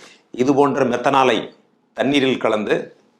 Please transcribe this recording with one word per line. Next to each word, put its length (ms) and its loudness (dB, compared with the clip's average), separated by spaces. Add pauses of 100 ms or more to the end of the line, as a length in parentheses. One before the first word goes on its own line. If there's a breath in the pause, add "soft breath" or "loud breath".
(320 loud breath)
இது 240 0
போன்ற 300 2
மெத்தனாலை 720 0 (360)
தண்ணீரில் 440 0
கலந்து 580 -4 (240)